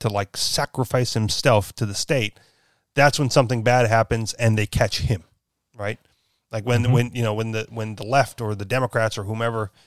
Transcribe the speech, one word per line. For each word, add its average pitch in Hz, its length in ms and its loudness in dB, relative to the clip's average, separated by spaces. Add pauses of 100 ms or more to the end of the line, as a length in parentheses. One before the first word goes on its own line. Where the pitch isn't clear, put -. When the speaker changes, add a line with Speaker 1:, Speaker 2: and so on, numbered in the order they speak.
Speaker 1:
to, 120 80 -2
like, 101 280 -4
sacrifice - 760 -2
himself 110 640 2
to 113 120 -4
the 101 80 -8
state, 120 460 -2 (540)
that's 143 240 4
when 135 120 0
something 123 320 2
bad 123 240 4
happens 113 480 2
and 113 240 2
they 104 80 0
catch - 360 0
him, 87 200 -2 (540)
right? 107 240 -6 (500)
Like, 110 160 -6
when, 120 160 2
Speaker 2:
Mm-hmm. 123 100 2
Speaker 1:
when, 120 220 2
you 123 80 -2
know, 110 120 0
when 113 180 -4
the, 110 160 -6
when 110 280 -8
the 110 80 -12
left 127 360 0
or 107 140 -4
the 101 100 -8
Democrats 117 540 -2
or 101 60 -6
whomever, 110 460 -4 (160)